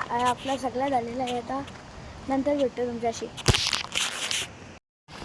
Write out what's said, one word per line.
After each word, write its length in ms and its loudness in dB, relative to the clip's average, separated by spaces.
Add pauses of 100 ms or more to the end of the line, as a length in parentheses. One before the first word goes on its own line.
(100)
आ-, 180 4
आपला 280 2
सगळा 320 0
झालेला 340 2
आहे 140 0
आता. 260 -2 (680)
नंतर 280 4
भेटतो 300 2
तुमच्याशी. 400 -2 (2000)